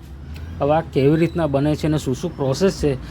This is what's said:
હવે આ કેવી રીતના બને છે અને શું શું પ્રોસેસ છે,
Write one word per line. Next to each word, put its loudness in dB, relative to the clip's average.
હવે 2
આ 2
કેવી 4
રીતના 0
બને 2
છે -4
અને 2
શું -2
શું -6
પ્રોસેસ 2
છે, 2